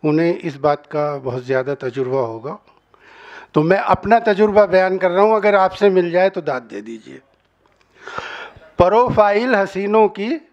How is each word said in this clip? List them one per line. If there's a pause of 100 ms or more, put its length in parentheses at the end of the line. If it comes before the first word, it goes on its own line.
उन्हें
इस
बात
का (140)
बहुत
ज़्यादा
तजुर्बा
होगा, (960)
तो
मैं
अपना
तजुर्बा
बयान
कर
रहा
हूँ,
अगर
आपसे
मिल
जाए
तो
दाद
दे
दीजिए। (1600)
"प्रोफाइल
हसीनों
की (240)